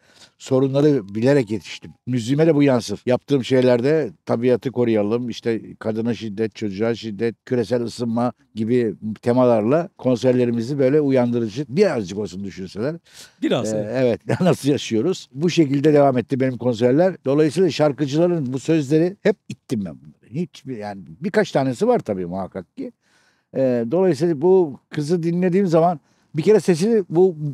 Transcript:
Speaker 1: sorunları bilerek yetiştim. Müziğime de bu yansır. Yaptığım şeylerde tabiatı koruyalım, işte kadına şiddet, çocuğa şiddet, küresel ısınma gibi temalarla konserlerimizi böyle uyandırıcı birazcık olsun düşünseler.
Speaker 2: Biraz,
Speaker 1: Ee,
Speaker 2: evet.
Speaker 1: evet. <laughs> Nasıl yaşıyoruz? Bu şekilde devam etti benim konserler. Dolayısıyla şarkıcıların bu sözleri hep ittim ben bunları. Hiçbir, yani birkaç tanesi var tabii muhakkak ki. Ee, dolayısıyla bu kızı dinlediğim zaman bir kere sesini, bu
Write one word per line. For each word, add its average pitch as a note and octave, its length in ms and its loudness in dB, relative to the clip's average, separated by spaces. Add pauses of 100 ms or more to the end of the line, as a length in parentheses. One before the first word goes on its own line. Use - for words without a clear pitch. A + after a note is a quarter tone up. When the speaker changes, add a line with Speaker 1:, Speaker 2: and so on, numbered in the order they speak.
(380)
Speaker 1:
sorunları C3+ 760 0
bilerek A#2+ 360 2
yetiştim. F#2+ 420 -10 (140)
Müziğime B2+ 400 0
de D#3+ 80 4
bu D3 80 4
yansır. A#2+ 440 0
Yaptığım B2 380 0
şeylerde B2+ 640 2 (160)
tabiatı A#2+ 460 0
koruyalım, A2+ 560 0
işte G#2+ 500 -6
kadına A2 360 -4
şiddet, G#2+ 400 -6
çocuğa A2 400 -4
şiddet, A2 500 -6
küresel A#2+ 380 -2
ısınma A#2 500 -4 (220)
gibi A2+ 400 0 (280)
temalarla B2 640 2 (100)
konserlerimizi B2 800 0
böyle C3+ 220 4
uyandırıcı B2 680 0
birazcık A#2+ 500 0
olsun G2 260 -8
düşünseler. G2 520 -8 (460)
Speaker 2:
Biraz, B2+ 300 0
Speaker 1:
Ee, A2 40 -2
Speaker 2:
evet. A2+ 520 0
Speaker 1:
evet. B2 120 0
<laughs> - 0 -
Nasıl C#3+ 280 2
yaşıyoruz? C3+ 640 -2
Bu D3+ 180 -2
şekilde C#3+ 440 2
devam C#3 240 4
etti B2 220 -2
benim C3 180 -2
konserler. B2 640 2
Dolayısıyla D3+ 460 2
şarkıcıların D3+ 840 0
bu C3+ 60 -4
sözleri D#3+ 640 0
hep G#3 140 0 (120)
ittim - 360 -8
ben D#2 160 -10
bunları. D2 300 -20
Hiçbir, C3 460 -10
yani G#2 260 -12 (180)
birkaç G3 320 -2
tanesi C3+ 360 0
var A#3+ 100 4
tabii F#2 280 -4
muhakkak F#2 500 -10
ki. B3 160 -12 (640)
Ee, B2 340 0
dolayısıyla E3+ 520 0
bu F3+ 380 2 (100)
kızı D#3 320 -2
dinlediğim F3+ 440 0
zaman E3+ 340 2 (340)
bir D3+ 80 -2
kere G3+ 180 4
sesini, F#3+ 500 2
bu F3 260 4 (180)